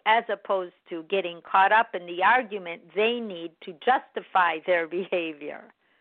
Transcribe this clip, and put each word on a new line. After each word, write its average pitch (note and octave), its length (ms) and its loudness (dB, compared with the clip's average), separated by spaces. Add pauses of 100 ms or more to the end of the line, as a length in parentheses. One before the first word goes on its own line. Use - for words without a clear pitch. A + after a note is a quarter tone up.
as A3+ 240 4
opposed G3 440 -4 (160)
to E3 140 -8
getting E3+ 380 -4
caught F#3+ 300 4
up A3+ 220 4
in F3+ 120 -8
the F3 180 -4
argument G3 580 0 (140)
they A3+ 240 0
need E3+ 320 -10 (100)
to F3+ 120 -14
justify F3+ 920 0
their E3+ 220 2
<laughs> F3 120 -6
behavior. D#3+ 720 -8 (280)